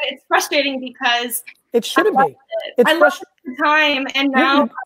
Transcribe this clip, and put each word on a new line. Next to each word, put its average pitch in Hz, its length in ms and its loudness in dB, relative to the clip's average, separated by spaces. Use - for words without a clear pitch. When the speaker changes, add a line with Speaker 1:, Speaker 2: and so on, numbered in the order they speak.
Speaker 1:
it's 277 240 -8
frustrating 285 520 0
because 247 640 -4
Speaker 2:
It 233 120 2
shouldn't 359 320 0
Speaker 1:
I - 100 4
Speaker 2:
be. - 60 -10
Speaker 1:
loved - 20 -20
it. - 100 -14
Speaker 2:
It's 247 120 4
Speaker 1:
I 311 40 2
loved - 220 4
Speaker 2:
frus- - 60 -16
Speaker 1:
it 359 60 -18
at 254 60 -12
the 294 60 -2
time, 294 520 0
and 277 160 0
Speaker 2:
You're, 262 80 2
Speaker 1:
now 277 180 2
Speaker 2:
you're, 233 120 2